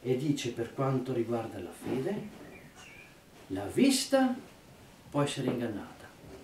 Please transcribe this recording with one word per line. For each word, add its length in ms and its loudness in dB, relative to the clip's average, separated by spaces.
E 140 4
dice: 360 0
"Per 220 -6
quanto 380 0
riguarda 480 -2
la 120 -10
fede, 560 -4
la 180 -4
vista 680 6
può 120 2
essere 260 0
ingannata, 580 -4